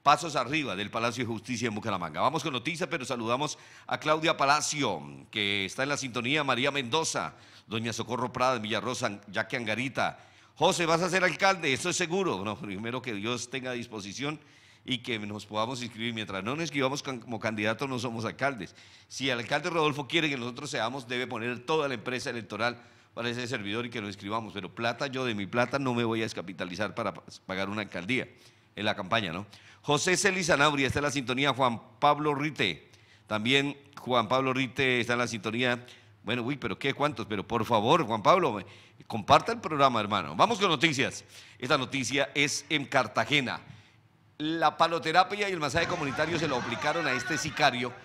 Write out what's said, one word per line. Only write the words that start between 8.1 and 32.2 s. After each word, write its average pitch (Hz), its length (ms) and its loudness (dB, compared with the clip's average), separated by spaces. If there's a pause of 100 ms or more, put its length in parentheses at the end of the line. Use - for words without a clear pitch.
Prada, 127 240 2
en 110 60 -4
Villarrosa, 107 680 -2
Yaque 110 300 -4
Angarita. 110 680 -4 (300)
José, 170 300 4
¿vas 165 160 4
a 185 80 0
ser 185 160 2
alcalde? 165 480 2
Eso 170 160 -2
es - 80 0
seguro. 165 480 0
No, 110 120 -2
primero 117 440 -6
que 123 120 -6
Dios 110 360 -4
tenga 127 240 -6
disposición 110 680 -6 (460)
y 127 140 -2
que 120 200 -4
nos 104 260 -8
podamos 117 380 -2
inscribir. 117 300 -6
Mientras 98 320 -4
no 120 60 -2
nos 156 100 -4
inscribamos 139 420 0
can-, 131 160 -6
como 113 200 -8
candidatos, 110 500 -2
no 127 100 -4
somos 113 240 -4
alcaldes. 117 520 -4 (340)
Si 135 200 -4
el 120 80 0
alcalde 143 320 -2
Rodolfo 151 380 0
quiere 156 220 2
que 139 80 -2
nosotros 123 320 -8
seamos, 123 400 -4
debe 123 180 -2
poner 120 320 -4
toda 151 300 0
la 127 60 -2
empresa 123 340 -6
electoral 117 520 -2 (320)
para 117 160 -4
ese 120 180 -4
servidor 113 380 -4
y 117 40 -10
que 117 100 -6
lo 104 80 -6
inscribamos. 101 460 -6
Pero 95 200 -8
plata, 117 340 -2
yo 131 180 -4
de 113 100 -2
mi 101 100 -4
plata 120 320 0
no 131 160 0
me 120 120 2
voy 113 160 0
a - 20 0
descapitalizar 92 720 -6
para 101 180 -2
pa-, - 100 -16 (220)
pagar 95 240 -4
una 107 120 -4
alcaldía 95 480 -4 (460)
en 104 100 -4
la 104 100 2
campaña, 98 380 -2
¿no? 98 120 -6 (360)
José 160 360 4
Celis 190 300 2
Zanabria 143 400 6
está 143 120 0
en 143 60 0
la 143 60 2
sintonía, 131 420 0
Juan 120 280 2 (180)
Pablo 147 360 4